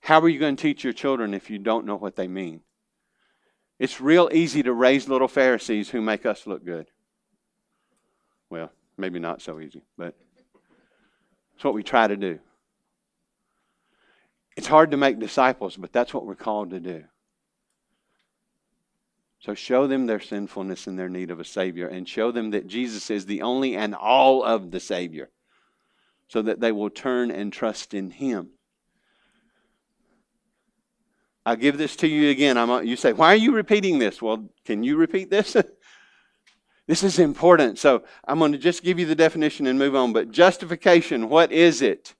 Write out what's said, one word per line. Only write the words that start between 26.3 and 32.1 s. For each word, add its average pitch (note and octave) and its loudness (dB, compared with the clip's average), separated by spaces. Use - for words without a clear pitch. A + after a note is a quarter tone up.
that G#2+ -4
they A2+ 0
will G#2 -4
turn B2 -4
and G2+ -8
trust - -8
in F#2+ -8
him. A2+ -6
I'll A2+ 0
give C#3 0
this D3 -4
to E3+ 0
you D3+ 4